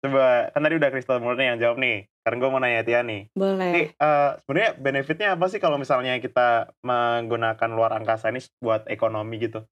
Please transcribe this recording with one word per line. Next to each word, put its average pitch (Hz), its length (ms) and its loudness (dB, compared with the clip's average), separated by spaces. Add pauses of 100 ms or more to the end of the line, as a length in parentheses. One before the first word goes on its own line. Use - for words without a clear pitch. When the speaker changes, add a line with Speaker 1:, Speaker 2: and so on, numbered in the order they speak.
Speaker 1:
coba, 131 480 2
kan - 140 -2
tadi 151 160 0
udah 147 100 4
Crystal 127 320 0
Moore 120 160 -2
nih 131 160 0
yang 117 80 -4
jawab 117 160 2
nih. 117 400 -2
Sekarang 117 240 -4
gue 131 80 2
mau 131 140 0
nanya 120 180 0
Tia 120 220 2
nih. 107 320 -8
Speaker 2:
Boleh. 190 400 0
Speaker 1:
Nih, 170 180 2
eh, 143 380 2 (100)
sebenarnya 196 380 0
benefitnya 143 560 -2
apa 185 160 0
sih 202 100 -6
kalau 156 160 0
misalnya 131 400 0
kita 120 540 2 (100)
menggunakan 117 880 0
luar 113 240 0
angkasa 110 380 -2
ini 123 100 -6 (160)
buat 110 320 -2
ekonomi 110 480 -4
gitu? 110 360 -6